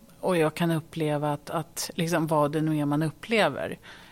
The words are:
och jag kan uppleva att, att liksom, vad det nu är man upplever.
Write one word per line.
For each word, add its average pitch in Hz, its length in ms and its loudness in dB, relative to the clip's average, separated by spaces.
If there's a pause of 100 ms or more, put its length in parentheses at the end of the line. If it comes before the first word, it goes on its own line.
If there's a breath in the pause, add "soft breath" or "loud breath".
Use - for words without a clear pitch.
(200)
och 185 160 0
jag 156 180 4
kan 170 160 0
uppleva 151 600 -2
att, - 180 -8
att - 440 -6
liksom, 165 320 0
vad 147 260 4
det 156 80 0
nu 156 200 2
är 147 40 0
man 147 180 0
upplever. 160 760 0 (340 loud breath)